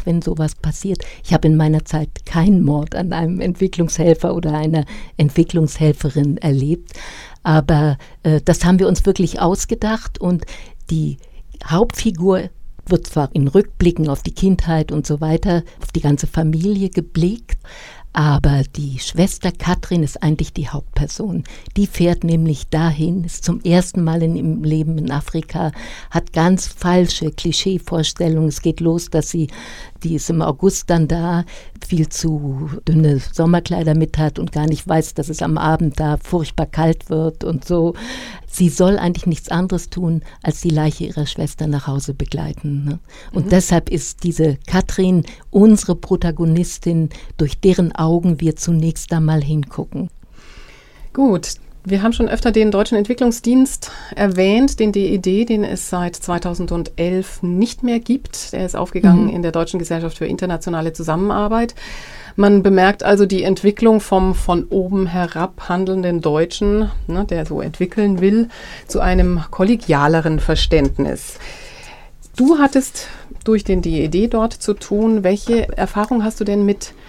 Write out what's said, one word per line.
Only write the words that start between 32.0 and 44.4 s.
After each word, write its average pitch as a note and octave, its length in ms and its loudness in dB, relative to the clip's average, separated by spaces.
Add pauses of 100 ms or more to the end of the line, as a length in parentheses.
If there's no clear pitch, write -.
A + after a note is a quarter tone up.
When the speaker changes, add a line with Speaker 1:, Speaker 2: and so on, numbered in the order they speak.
Speaker 1:
zu C#3+ 640 -4 (160)
dünne D3+ 320 4
Sommerkleider E3 800 0
mit D#3+ 200 0
hat D3+ 220 0
und - 140 -4
gar D3+ 140 -2
nicht D#3 220 -2
weiß, D#3+ 260 0
dass D3 140 -6
es D#3 140 -6
am D#3+ 160 0
Abend D#3+ 400 0
da D3+ 180 0
furchtbar D#3+ 500 -4
kalt D#3+ 440 0
wird D#3+ 340 -2
und D#3+ 200 -4
so. E3+ 300 0 (540)
Sie F3 220 2
soll F#3+ 280 4
eigentlich F3 280 -2
nichts E3 240 -4
anderes F3 400 -2
tun, E3 320 -2 (200)
als - 200 -4
die F3 80 0
Leiche D#3 340 0
ihrer D3+ 220 -4
Schwester D#3 400 -6
nach D3 200 -2
Hause C#3 280 -4
begleiten, D3 680 -6
ne? D3 140 -4 (360)
Und F3+ 120 -2
Speaker 2:
Mhm. G3+ 40 0
Speaker 1:
deshalb F3+ 400 4
ist - 320 -6
diese D#3+ 340 0 (100)